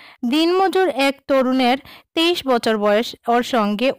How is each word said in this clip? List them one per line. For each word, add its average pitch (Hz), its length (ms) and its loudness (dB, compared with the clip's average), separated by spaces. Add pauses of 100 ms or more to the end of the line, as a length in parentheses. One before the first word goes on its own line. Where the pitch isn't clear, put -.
(300)
দিনমজুর 359 680 2
এক 277 200 0 (120)
তরুণের 262 500 2 (360)
তেইশ 339 320 0
বছর 240 320 0
বয়স, 208 300 0 (200)
ওর 240 160 2
সঙ্গে 214 440 -2 (120)